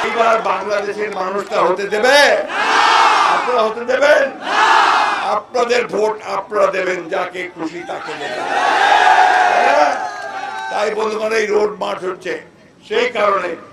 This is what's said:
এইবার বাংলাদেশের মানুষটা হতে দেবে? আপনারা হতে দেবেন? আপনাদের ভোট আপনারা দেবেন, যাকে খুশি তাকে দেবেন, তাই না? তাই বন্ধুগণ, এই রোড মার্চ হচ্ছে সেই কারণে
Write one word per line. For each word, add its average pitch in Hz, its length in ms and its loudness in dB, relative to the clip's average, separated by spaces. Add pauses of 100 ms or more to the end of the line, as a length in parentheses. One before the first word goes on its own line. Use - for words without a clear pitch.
এইবার 226 380 0
বাংলাদেশের 202 720 -4
মানুষটা 190 460 -4
হতে 185 220 0
দেবে? 233 540 4 (960)
আপনারা 240 280 0
হতে 220 240 -2
দেবেন? 269 460 2 (1000)
আপনাদের 233 560 -2
ভোট 208 280 0 (200)
আপনারা 196 320 0
দেবেন, 185 420 -4
যাকে 180 460 -6
খুশি 165 320 -8
তাকে 151 320 -10
দেবেন, 123 240 -8 (1080)
তাই - 120 4
না? - 300 4 (760)
তাই 214 240 -2
বন্ধুগণ, 220 360 -4
এই 220 140 0
রোড 208 340 0
মার্চ 202 240 -6
হচ্ছে 180 380 -8 (460)
সেই 247 220 0
কারণে 196 460 0 (180)